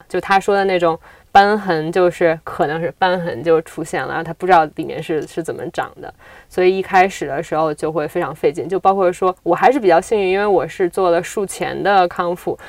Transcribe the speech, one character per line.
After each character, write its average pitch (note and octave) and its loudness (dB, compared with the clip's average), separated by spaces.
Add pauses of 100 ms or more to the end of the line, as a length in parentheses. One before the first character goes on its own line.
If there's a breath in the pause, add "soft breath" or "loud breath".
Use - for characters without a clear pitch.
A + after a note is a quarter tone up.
就 F3+ -4
他 G3 2
说 G3+ 2
的 G3 2
那 F#3 2
种 E3 2 (320 loud breath)
瘢 G3+ 6
痕， E3+ -2
就 F3+ 4
是 E3 2
可 - -4
能 D#3 -4
是 E3+ -4
瘢 F#3 2
痕 F3 -6
就 D#3+ 4
出 - -10
现 D#3 -6
了， C3+ -8
然 C#3 -6
后 E3 -6
他 E3 -10
不 F#3 -10
知 F3+ 4
道 E3 6 (100)
里 D#3+ -8
面 C#3 -8
是， D#3 -4
是 E3 -8
怎 C3+ -8
么 - -10
长 - -6 (100)
的， - -14 (380 loud breath)
所 F3+ -2
以 F#3 4
一 F#3+ -4
开 F#3 2
始 F3+ -8
的 C#3 -6
时 E3 -8
候 D#3 -2
就 D3+ -6
会 D#3 -4
非 - -6
常 D3+ -6
费 D#3 -2
劲。 D#3 -8
就 F#3 -2
包 G3 2
括 F#3 2
说 F#3 -2 (100)
我 E3+ 0
还 G3 4
是 C#4 0
比 G#3+ 0
较 F3 4
幸 G#3+ -2
运， F#3+ 0
因 F#3+ 0
为 G#3 0
我 E3+ 0
是 F3 -2
做 F#3 0
了 E3+ 2
术 G3 -6
前 C#3 -8
的 F#3+ 4
康 F3 -4
复， - -6 (120)